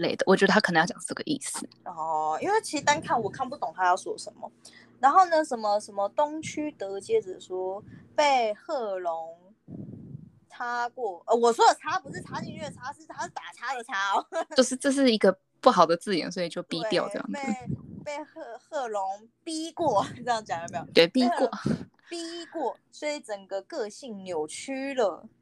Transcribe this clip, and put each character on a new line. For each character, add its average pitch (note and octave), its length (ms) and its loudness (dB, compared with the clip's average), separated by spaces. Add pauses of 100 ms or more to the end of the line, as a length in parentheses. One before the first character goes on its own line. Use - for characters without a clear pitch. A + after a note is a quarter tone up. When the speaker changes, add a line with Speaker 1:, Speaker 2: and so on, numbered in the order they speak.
Speaker 1:
类 E3 140 0
的。 - 100 -2
我 F#3+ 100 6
觉 F#3+ 120 6
得 F#3 60 4
他 G3+ 60 6
可 G3 120 4
能 E3 80 4
要 D#3+ 60 4
讲 - 200 -6
这 - 80 -8
个 - 120 -8
意 - 180 -4
思。 - 240 -10 (160)
Speaker 2:
哦， D#3 580 -2
因 D#4 80 -2
为 G#4+ 120 2
其 - 160 -6
实 C#4 60 -4
单 D4 180 4
看 C4+ 200 0
我 G3 80 -2
看 C4 180 -6
不 B3 100 -12
懂 E3+ 180 -8
他 F#3 100 0
要 F3+ 120 6
说 - 200 -8
什 - 160 -14
么。 - 180 -16 (480)
然 C4 120 6
后 F#4 140 8
呢， D#4+ 180 4
什 C4+ 160 -4
么， G#3+ 200 2
什 G#3+ 140 -12
么 G3+ 160 0
东 D4+ 320 0
区 G3+ 300 -6
德 G3 280 -8
接 A3 220 2
着 F#3 180 -8
说 F#3 440 -6 (320)
被 C4 380 4
贺 A3+ 460 -6
龙 E3 380 -6 (1120)
插 A#3+ 380 -4
过， G#3 400 -8
呃， A3 80 4
我 A#3 160 6
说 A4 160 6
的 F4+ 80 8
插 E4 240 -4
不 - 140 -12
是 F4+ 80 -10
插 - 180 -10
进 D#4+ 160 -10
去 D#4+ 60 -12
的 C#4+ 100 -8
插， C4 220 -14
是 D#4+ 120 -20
他 D#4 180 -10
是 E4 80 -6
打 E3+ 220 -14
叉 B3+ 220 -8
的 A#3+ 80 -8
叉 G3 320 -2
哦。 C#4 100 0 (140)
<laughs> E4 160 -6
Speaker 1:
就 C4 80 8
是 B3+ 140 -4
这 C#4 140 0
是 C4+ 200 4
一 A3 60 4
个 F#3+ 200 4 (220)
不 - 100 6
好 F3 160 8
的 E3 120 4
字 G3+ 180 -4
眼， E3+ 160 -2
所 F#3 100 -6
以 F3 60 -2
就 E3+ 160 -8
逼 - 260 -8
掉 E3+ 200 0
这 - 60 -8
样 - 120 -8
子。 - 60 -6
Speaker 2:
对， C#4 100 -6 (600)
被， D4 140 -8
被 D4+ 60 -10
贺， C4 360 -16
贺 C#4 280 -6
龙 G#3 420 -6 (140)
逼 D#4+ 300 -8
过， C4+ 380 2
<laughs> B3 120 -14
这 A#3+ 80 -2
样 F#3+ 140 -2
讲 E3+ 160 -6
有 E3+ 80 -10
没 F3+ 80 -8
有？ D#3+ 160 -8
Speaker 1:
对， E3+ 140 10
逼 B3 200 2
过。 - 120 0
Speaker 2:
被 C4 80 4
贺 - 220 -4
龙 - 80 0 (320)
逼 E4+ 360 -10
过， D4 320 -6 (140)
所 - 180 -8
以 D4 100 -6
整 G3 280 -12
个 G3 160 -6
个 A3+ 260 -8
性 G#3+ 340 -14
扭 E3 240 -4
曲 C4+ 460 -8
了。 A3 340 -2 (140)